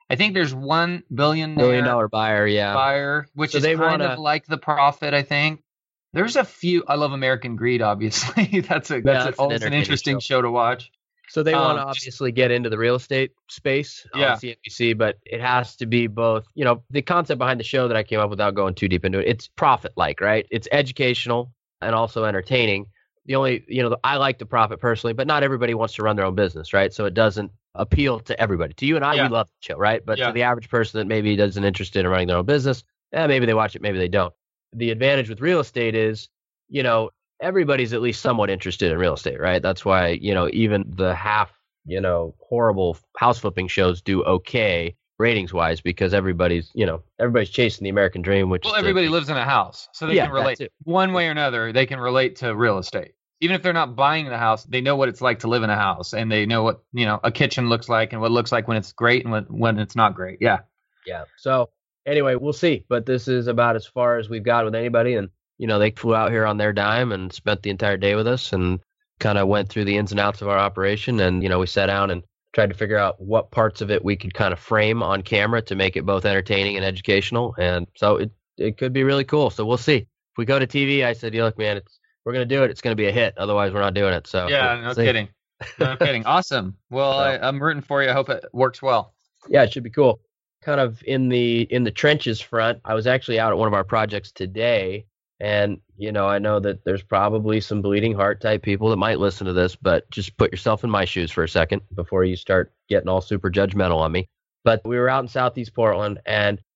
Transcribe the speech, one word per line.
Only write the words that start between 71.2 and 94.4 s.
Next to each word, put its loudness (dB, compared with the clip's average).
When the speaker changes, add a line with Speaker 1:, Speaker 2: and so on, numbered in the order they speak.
Speaker 2:
And, 2
you -2
know, 2
we 0
sat 0
down 0
and -6
tried 4
to -8
figure -2
out 0
what -2
parts 0
of -4
it 0
we 0
could -8
kinda 0
frame 0
on -2
camera 0
to -6
make 0
it -4
both 0
entertaining 0
and -4
educational. 0
And 0
so 2
it, -2
it -4
could -4
be 0
really 2
cool. 0
So -6
we'll 0
see. 2
If -8
we -2
go 2
to 0
T 0
V, 2
I 2
said, -8
"Yeah, 0
look, 0
man, -2
it's, -18
we're -6
gonna -2
do 2
it. 4
It's -12
gonna -2
be 0
a 0
hit. 0
Otherwise, 0
we're -2
not 0
doing 2
it." -6
So -2
Speaker 1:
Yeah, 0
Speaker 2:
we'll -8
Speaker 1:
no -4
Speaker 2:
see. 0
Speaker 1:
kidding. 2
Speaker 2:
<laughs> -16
Speaker 1:
No 0
kidding. 0
Awesome. 0
Well, 0
Speaker 2:
So 0
Speaker 1:
I, 0
I'm -4
rooting -2
for 0
you. 2
I 2
hope 0
it -4
works 0
well. 0
Speaker 2:
Yeah, 8
it 0
should -8
be -12
cool. 4
Kind -2
of -2
in 0
the, 2
in 0
the 0
trenches 0
front, -2
I -4
was 0
actually 0
out 2
at 0
one 2
of 2
our 2
projects -2
today. -2